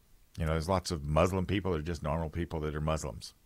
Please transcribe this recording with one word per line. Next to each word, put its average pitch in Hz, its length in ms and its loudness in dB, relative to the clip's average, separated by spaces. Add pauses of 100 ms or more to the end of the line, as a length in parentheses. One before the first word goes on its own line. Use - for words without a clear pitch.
(380)
you 85 60 0
know, 78 80 2
there's 80 160 0
lots 92 220 2
of 80 120 -2
Muslim 90 440 4
people 92 260 0
that 80 60 0
are 76 40 -4
just 78 200 -4
normal 78 260 0
people 82 320 -4
that 76 140 -2
are 76 60 -2
Muslims, 78 540 -4 (120)